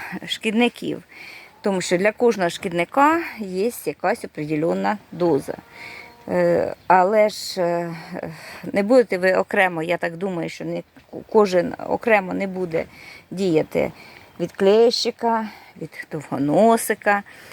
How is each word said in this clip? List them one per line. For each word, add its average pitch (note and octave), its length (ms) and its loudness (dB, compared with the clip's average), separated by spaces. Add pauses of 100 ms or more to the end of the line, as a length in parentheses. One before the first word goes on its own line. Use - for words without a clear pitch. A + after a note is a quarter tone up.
(280)
шкідників. G#3+ 760 -2 (580)
Тому F#3+ 200 0
що F3 160 0
для G#3 140 2
кожного G3+ 380 2
шкідника C4+ 720 0 (180)
є G3 320 -4 (140)
якась F3+ 400 -4
определенна F3 720 -2 (140)
доза. E3 420 -2 (760)
Е, F3 460 0 (120)
але G#3 420 4
ж, - 320 -8
е, E3+ 340 -2 (800)
не G3+ 100 0
будете G#3+ 340 4
ви F#3 160 2
окремо, F#3 500 0
я E3+ 140 -2
так E3+ 200 -6
думаю, E3+ 320 -4
що - 160 -12
не, E3+ 180 -6 (460)
кожен F#3 440 4 (140)
окремо F#3+ 460 0
не F#3+ 140 -4
буде F3+ 380 -4 (460)
діяти E3 600 0 (480)
від E3+ 120 -6
клещика, A3+ 960 2 (340)
від - 300 -14
довгоносика, G3 1120 2 (300)